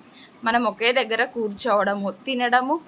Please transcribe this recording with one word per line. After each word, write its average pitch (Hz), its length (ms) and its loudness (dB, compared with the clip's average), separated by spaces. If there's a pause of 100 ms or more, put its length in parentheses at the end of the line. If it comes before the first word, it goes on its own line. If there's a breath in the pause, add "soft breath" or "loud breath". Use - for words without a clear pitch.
(440 loud breath)
మనం 233 200 2
ఒకే 214 280 0
దగ్గర 233 320 0
కూర్చోవడము, 202 880 -2
తినడము, 254 760 0